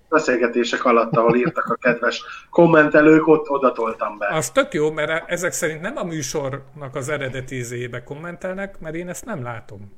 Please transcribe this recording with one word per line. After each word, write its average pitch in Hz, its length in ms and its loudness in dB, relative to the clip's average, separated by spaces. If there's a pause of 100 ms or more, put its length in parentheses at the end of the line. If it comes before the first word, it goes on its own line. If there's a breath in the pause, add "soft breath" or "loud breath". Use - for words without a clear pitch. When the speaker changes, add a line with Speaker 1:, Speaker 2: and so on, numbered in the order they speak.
Speaker 1:
beszélgetések 120 760 0
alatt, 117 300 4
ahol 117 200 4
írtak - 300 0
a 220 100 -2
kedves 120 480 -2 (260 loud breath)
kommentelők, 156 800 6
ott 151 220 4
odatoltam 120 680 -2
be. 101 100 -4
Speaker 2:
Az 156 220 -2
tök 269 240 0
jó, 156 180 0
mert 160 380 -4
ezek 175 220 -2
szerint 156 300 -4
nem 233 160 -8
a 240 60 -6
műsornak 139 920 -8
az 139 140 -6
eredeti 135 460 -6
izéjébe 120 480 -8
kommentelnek, 185 760 -10
mert 160 160 -10
én 175 140 -8
ezt - 160 -12
nem 180 180 -8
látom. 104 540 -12